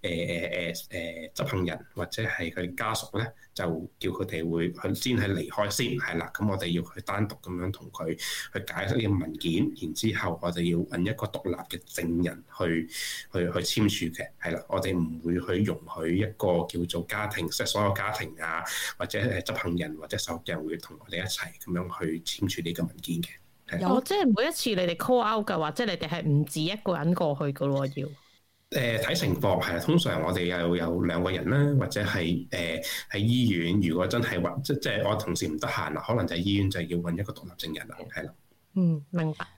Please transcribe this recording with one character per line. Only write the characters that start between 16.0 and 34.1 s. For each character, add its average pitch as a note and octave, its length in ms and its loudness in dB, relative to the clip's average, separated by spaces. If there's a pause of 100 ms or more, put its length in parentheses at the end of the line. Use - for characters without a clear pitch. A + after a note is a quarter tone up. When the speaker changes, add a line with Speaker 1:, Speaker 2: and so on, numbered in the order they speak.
Speaker 1:
一 G#2 80 4 (120)
個 F2+ 320 4
叫 F2 180 -2
做 E2+ 220 -2
家 G#2+ 180 -2
庭， F2 220 -2
即 - 140 -2
係 - 20 0
所 G#2 180 2
有 G2+ 100 6
家 G2 180 0
庭 D#2 280 -4
啊， E2 240 -2 (340)
或 F2+ 80 -2
者 - 140 -2
係 G#2+ 220 0
執 - 140 -4
行 E2+ 220 -2
人 D#2 200 -4
或 D#2 100 -14
者 G2+ 100 -4
受 - 180 -4 (100)
益 - 60 -6
人 D#2 140 -4
會 E2 120 -4
同 E2 220 -14
我 D2 80 -20
哋 - 100 -6
一 F2+ 40 -2
齊 - 260 -4 (120)
噉 - 120 -6
樣 F2+ 280 -2
去 E2 220 -2
簽 - 280 -2
署 - 120 -4
呢 E2 120 -2
個 E2+ 100 -2
文 - 140 -6
件 - 240 -4
嘅。 F3 60 -4 (420)
係。 F3 120 -2
Speaker 2:
有。 F#3 80 2
Speaker 3:
哦， B3+ 140 6
即 F#4 120 0
係 G4+ 100 4 (100)
每 A#3 120 2
一 E4 40 0
次 - 200 -2
你 G3+ 40 2
哋 F3 200 2
call A3+ 420 4
out G#3 100 -2
嘅 F#3 120 0
話， D#3 120 0
即 A#3+ 120 -2
係 - 20 2
你 G#3 80 0
哋 E3 160 -4
係 E3+ 180 -2
唔 D3 180 6
止 D#3 160 -2
一 F3 160 0
個 F#3 200 0
人 D#3+ 160 4
過 D#3 220 4
去 C#3+ 80 -2
㗎 C#3+ 240 0
喎， C#3 340 0
要。 C#3+ 60 -4 (640)
Speaker 1:
誒， A#2 300 2
睇 D3+ 120 2
情 G2+ 240 2
況， F#2 220 4
係 E2+ 160 0
啊， - 20 0
通 D#3 200 4
常 E2 240 2
我 F2 100 2
哋 F2+ 120 2
又 F2 300 2
有 E2+ 280 2
兩 E2+ 200 2
個 F#2 60 2
人 F#2 180 0
啦， C#3+ 320 6
或 G#2 60 2
者 G#2 180 -2
係， F2 460 0
誒， E2+ 340 -2 (280)
喺 G#2 80 -4
醫 A#2 300 4
院， F2 300 4
如 E2+ 160 4
果 F2+ 120 2
真 A#2+ 120 2